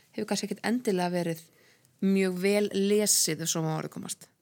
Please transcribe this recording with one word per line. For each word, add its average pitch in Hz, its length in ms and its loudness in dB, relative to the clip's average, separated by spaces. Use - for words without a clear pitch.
hefur 214 180 -6
kannski 202 220 -2
ekkert 202 120 -8
endilega 208 480 0
verið 170 320 -2
mjög 196 360 2
vel 202 300 2
lesið, 196 720 2
ef 160 80 -4
svo 160 160 0
má 160 100 0
orðið 160 220 -6
komast. - 320 -12